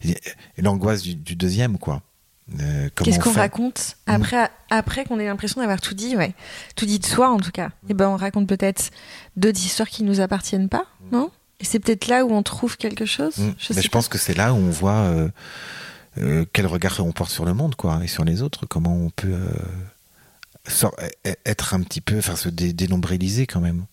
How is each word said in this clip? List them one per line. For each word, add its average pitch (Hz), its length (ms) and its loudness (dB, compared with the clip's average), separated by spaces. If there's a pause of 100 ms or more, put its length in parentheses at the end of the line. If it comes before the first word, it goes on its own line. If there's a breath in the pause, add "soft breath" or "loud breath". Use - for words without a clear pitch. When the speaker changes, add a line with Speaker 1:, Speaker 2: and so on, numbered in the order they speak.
Speaker 1:
Et, - 80 0 (460 loud breath)
et 90 40 -4
l'angoisse 98 400 2
du, 87 140 -6
du 82 200 -10
deuxième, 92 440 0
quoi. 71 240 -4 (560)
Euh, 73 360 0
comment - 100 2
Speaker 2:
Qu'est-ce 87 140 6
Speaker 1:
on - 40 0
Speaker 2:
qu'on 233 100 4
Speaker 1:
fait ? 208 80 2
Speaker 2:
raconte 226 560 -2 (100)
Speaker 1:
Mm. 226 40 2
Speaker 2:
après, 214 380 2 (200)
après 220 360 0
qu'on 233 140 -2
ait 208 60 -2
l'impression 208 360 -4
d'avoir 202 200 0
tout - 120 -6
dit, 226 220 -2
ouais. 185 180 2 (420 loud breath)
Tout - 100 -2
dit 208 140 2
de - 60 -4
soi, 254 240 4
en 240 80 4
tout 180 140 0
cas. 175 160 -6
Speaker 1:
Mm. - 220 -14
Speaker 2:
Eh 208 40 0
ben, 196 160 4
on 196 80 0
raconte 196 300 0
peut-être 196 420 0 (460 loud breath)
d'autres 196 240 4
histoires 185 300 -2
qui 214 140 -4
nous 196 160 2
appartiennent 190 500 0
pas, 359 160 0 (160)
Speaker 1:
Mm. - 140 -4
Speaker 2:
non ? 269 160 0 (280)
Et 190 60 -8
c'est - 140 0
peut-être 214 280 0
là 247 180 4
où 233 60 2
on 208 100 4
trouve - 360 -2
quelque 214 280 -4
chose, 285 320 -2
Speaker 1:
Mm. 202 200 0
Speaker 2:
je - 120 -10
Speaker 1:
Mais 214 60 0
Speaker 2:
sais 95 60 2
Speaker 1:
je - 80 0
pense 117 180 2
Speaker 2:
pas. - 60 -6
Speaker 1:
que 104 40 -2
c'est 92 180 0
là 110 180 4
où 120 40 4
on 92 120 4
voit, 95 320 2
euh, 82 280 4 (880 loud breath)
euh, 80 360 2
quel 101 120 2
regard 87 300 0 (100)
on 85 60 0
porte 85 200 -4
sur 82 140 -2
le 87 80 2
monde, 135 220 0
quoi, 82 280 0
et 87 40 -4
sur - 160 -2
les 82 180 2
autres, - 240 -6
comment 85 300 0
on 85 140 0
peut, - 180 -6
euh, 92 200 -2 (1200 soft breath)
sor-, - 320 2
e-, - 300 -6
e-, 92 60 -4 (100)
être - 280 -2
un 92 80 2
petit - 200 -4
peu, 107 160 0
enfin, 98 180 0
se 87 140 -4
dé-, 85 240 0
dénombriliser 92 720 0
quand 90 160 0
même 87 320 0